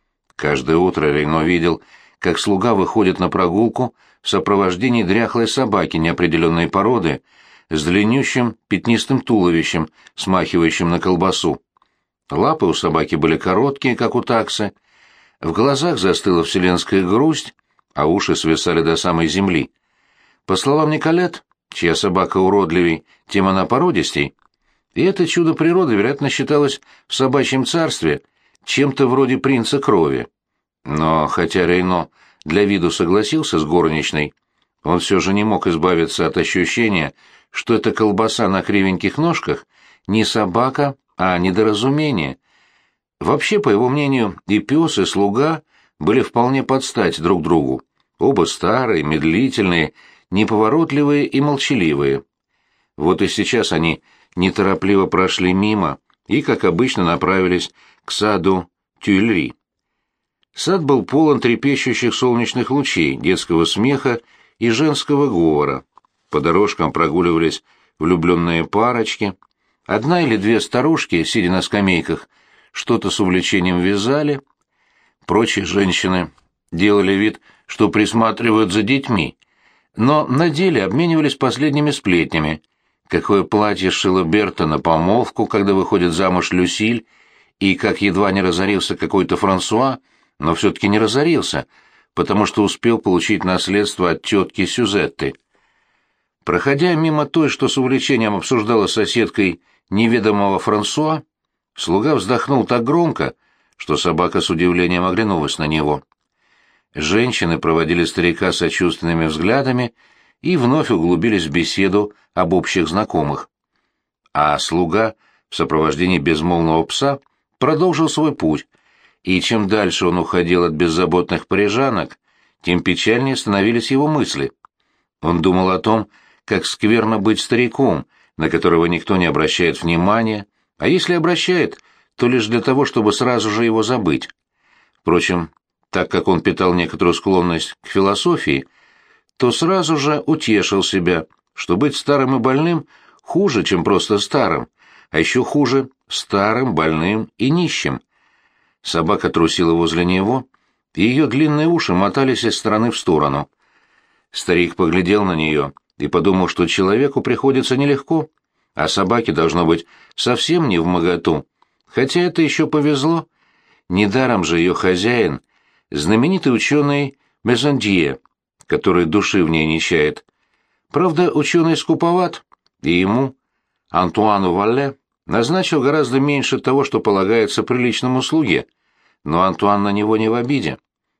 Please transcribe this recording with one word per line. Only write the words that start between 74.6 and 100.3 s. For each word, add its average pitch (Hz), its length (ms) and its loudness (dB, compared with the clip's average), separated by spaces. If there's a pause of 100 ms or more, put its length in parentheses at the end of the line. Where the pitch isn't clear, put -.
Прочие 104 380 0
женщины 92 680 0 (400)
делали 98 420 2
вид, 104 280 0 (260)
что 110 220 0
присматривают 107 840 0
за 104 100 0
детьми, 117 540 -2 (600)
но 143 300 2
на 156 240 0
деле 147 340 0
обменивались 151 500 0
последними 143 560 0
сплетнями. 82 720 0 (460)
Какое 98 340 2
платье 95 480 0
сшила 92 320 0
Берта 87 440 0
на 76 120 0
помолвку, 90 680 0
когда 101 280 2
выходит 90 380 2
замуж 90 400 0
Люсиль, 107 540 0 (520)
и 98 160 2
как 98 280 -2
едва 98 280 2
не 98 100 0
разорился 92 560 -2
какой-то 90 400 0
Франсуа, 107 640 0 (400)
но 80 160 -2
всё-таки 101 340 0
не 104 120 2
разорился, 127 680 0 (480)
потому 101 320 0
что - 160 0
успел 113 360 0
получить 92 460 0
наследство 92 640 0
от 80 120 -4
тётки 98 420 0
Сюзетты. 92 720 -2 (1120)
Проходя 139 500 0
мимо 156 320 0
той, 156 220 2
что - 200 -2
с - 80 -4
увлечением 127 580 0
обсуждала 107 520 0
с - 80 -4
соседкой 101 640 0 (300)
неведомого 104 680 2